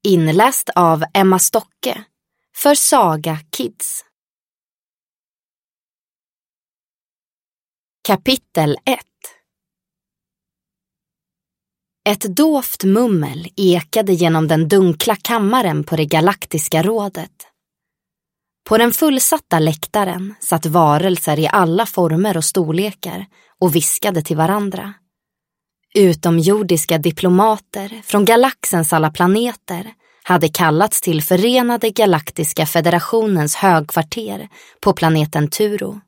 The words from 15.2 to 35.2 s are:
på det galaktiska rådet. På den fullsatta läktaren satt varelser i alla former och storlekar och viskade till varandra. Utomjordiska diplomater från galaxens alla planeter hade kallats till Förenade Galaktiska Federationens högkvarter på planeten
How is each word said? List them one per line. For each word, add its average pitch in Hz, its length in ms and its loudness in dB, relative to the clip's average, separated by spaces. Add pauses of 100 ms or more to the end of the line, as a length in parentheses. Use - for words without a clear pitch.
på 165 120 -4
det 156 100 0
galaktiska 165 760 -2
rådet. 202 640 -6 (1200)
På 220 100 2
den 233 140 4
fullsatta 277 680 0
läktaren 180 840 -4
satt 165 260 -4
varelser 156 720 0
i 156 100 0
alla 190 380 2
former 175 500 0
och 156 80 -4
storlekar 185 840 -4 (340)
och 170 140 2
viskade 170 480 -2
till 156 140 -4
varandra. 196 580 -4 (1000)
Utomjordiska 170 1040 2
diplomater 196 1040 0
från 208 200 0
galaxens 226 680 2
alla 156 180 0
planeter 196 840 -2 (280)
hade 156 260 2
kallats 165 520 0
till 156 220 -2
Förenade 240 680 0
Galaktiska 165 760 -2
Federationens 170 880 0
högkvarter 196 960 -2 (320)
på 202 120 2
planeten 156 580 0